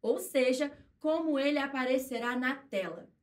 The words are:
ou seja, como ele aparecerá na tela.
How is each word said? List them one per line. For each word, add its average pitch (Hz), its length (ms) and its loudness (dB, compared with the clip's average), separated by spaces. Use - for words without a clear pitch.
ou 240 160 2
seja, 262 580 0
como 311 380 2
ele 285 220 2
aparecerá 254 760 -2
na 262 200 0
tela. 170 520 -6